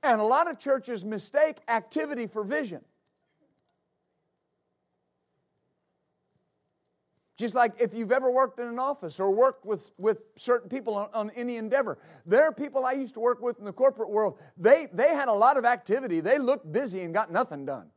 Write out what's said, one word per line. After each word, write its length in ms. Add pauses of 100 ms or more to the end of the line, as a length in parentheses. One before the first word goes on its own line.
And 200
a 20
lot 240
of 120
churches 460
mistake 520 (100)
activity 600
for 160
vision. 400 (4000)
Just 160
like 280
if 120
you've 200
ever 180
worked 280
in 80
an 120
office 400
or 120
worked 340
with, 320
with 220 (180)
certain 320
people 240
on, 200
on 180
any 260
endeavor. 400 (280)
There 180
are 100
people 320
I 80
used 220
to 40
work 220
with 180
in 60
the 80
corporate 360
world. 280 (200)
They, 360
they 160
had 180
a 60
lot 240
of 80
activity. 560
They 160
looked 340
busy 300
and 120
got 200
nothing 320
done. 320